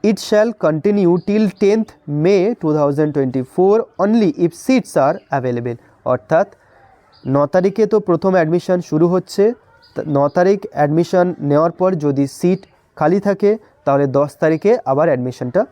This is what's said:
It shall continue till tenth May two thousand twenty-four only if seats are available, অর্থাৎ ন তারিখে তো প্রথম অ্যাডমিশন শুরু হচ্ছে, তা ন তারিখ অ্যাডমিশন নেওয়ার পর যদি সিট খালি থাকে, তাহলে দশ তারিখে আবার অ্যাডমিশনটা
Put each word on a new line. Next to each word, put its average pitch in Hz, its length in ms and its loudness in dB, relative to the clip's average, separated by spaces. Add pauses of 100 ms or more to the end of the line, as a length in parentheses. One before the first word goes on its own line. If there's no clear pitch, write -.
(100)
It 202 80 -2 (100)
shall 220 220 2 (140)
continue 170 480 2 (160)
till 214 180 2 (160)
tenth 214 280 0 (340)
May 190 180 2 (180)
two 156 180 0
thousand 147 380 0
twenty-four 135 600 0 (280)
only 214 260 2 (140)
if 165 60 0 (140)
seats 262 280 0 (140)
are 165 100 0 (220)
available, 120 380 -4 (360)
অর্থাৎ 160 340 0 (880)
ন - 20 2 (180)
তারিখে 196 380 2
তো 220 40 2 (120)
প্রথম 180 300 0
অ্যাডমিশন 175 400 0 (120)
শুরু 156 240 2
হচ্ছে, 185 300 -2 (500)
তা 120 60 -8 (160)
ন - 20 2 (180)
তারিখ 190 220 2 (180)
অ্যাডমিশন 160 500 0 (240)
নেওয়ার 156 300 2
পর 185 100 2 (140)
যদি 143 200 0 (140)
সিট 185 220 0 (360)
খালি 165 300 0
থাকে, 202 240 0 (340)
তাহলে 139 200 2 (140)
দশ 143 120 0 (120)
তারিখে 160 300 2 (180)
আবার 147 200 2
অ্যাডমিশনটা 127 500 -4 (120)